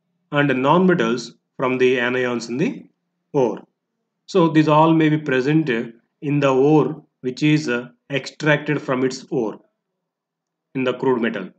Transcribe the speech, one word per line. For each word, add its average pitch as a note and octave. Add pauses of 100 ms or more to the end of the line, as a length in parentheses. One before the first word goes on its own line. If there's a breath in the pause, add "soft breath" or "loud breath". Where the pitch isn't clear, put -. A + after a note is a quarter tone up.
(320)
and C#3+
non-metals C#3+ (220)
from B2+
the B2+
anions B2
in A#2
the F#3 (480)
ore. A2+ (680)
So F3
these D#3
all D#3
may D#3
be D3+
present, C#3+
uh, A#2 (300)
in D3
the C#3
ore D3 (160)
which B2+
is, D3+
uh, B2 (200)
extracted D3
from C3
its B2+
ore A2+ (1120)
in C3
the B2+
crude B2+
metal. G#2+